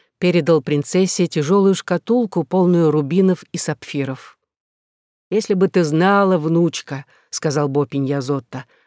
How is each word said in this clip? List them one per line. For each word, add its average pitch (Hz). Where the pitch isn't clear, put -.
передал 170
принцессе 175
тяжелую 190
шкатулку, 190
полную 175
рубинов 165
и 175
сапфиров. -
"Если 214
бы 190
ты 180
знала, 185
внучка", 160
сказал 147
Бо 139
Пиньязотто, 139